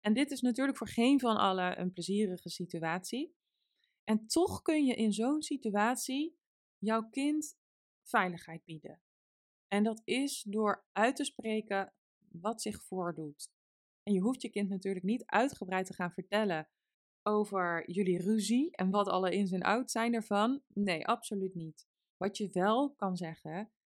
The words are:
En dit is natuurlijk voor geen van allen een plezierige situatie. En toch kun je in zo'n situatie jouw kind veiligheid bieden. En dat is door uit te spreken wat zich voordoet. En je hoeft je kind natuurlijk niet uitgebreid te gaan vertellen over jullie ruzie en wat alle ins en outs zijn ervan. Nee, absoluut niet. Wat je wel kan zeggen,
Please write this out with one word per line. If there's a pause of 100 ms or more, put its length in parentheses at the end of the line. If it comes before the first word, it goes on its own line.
En
dit
is
natuurlijk
voor
geen
van
allen
een
plezierige
situatie. (680)
En
toch
kun
je
in
zo'n
situatie (400)
jouw
kind (460)
veiligheid
bieden. (680)
En
dat
is
door
uit
te
spreken (340)
wat
zich
voordoet. (520)
En
je
hoeft
je
kind
natuurlijk
niet
uitgebreid
te
gaan
vertellen (540)
over
jullie
ruzie
en
wat
alle
ins
en
outs
zijn
ervan.
Nee,
absoluut
niet. (280)
Wat
je
wel
kan
zeggen, (280)